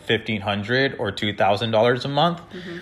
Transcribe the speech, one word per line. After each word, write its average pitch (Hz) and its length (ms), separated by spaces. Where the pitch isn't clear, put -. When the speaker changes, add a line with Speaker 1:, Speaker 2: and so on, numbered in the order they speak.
Speaker 1:
fifteen 107 280
hundred 120 520
or 104 80
two 107 120
thousand 104 300
dollars 123 320
a 139 40
month. 170 180
Speaker 2:
Mm-hmm. 180 420